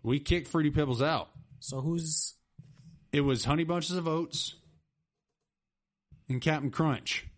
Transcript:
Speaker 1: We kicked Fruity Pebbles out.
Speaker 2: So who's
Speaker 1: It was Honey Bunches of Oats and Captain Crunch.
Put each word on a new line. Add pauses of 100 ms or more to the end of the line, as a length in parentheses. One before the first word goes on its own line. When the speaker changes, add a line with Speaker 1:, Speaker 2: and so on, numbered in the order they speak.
Speaker 1:
We
kicked
Fruity
Pebbles
out. (300)
Speaker 2:
So
who's (760)
Speaker 1:
It
was
Honey
Bunches
of
Oats (1700)
and
Captain
Crunch. (140)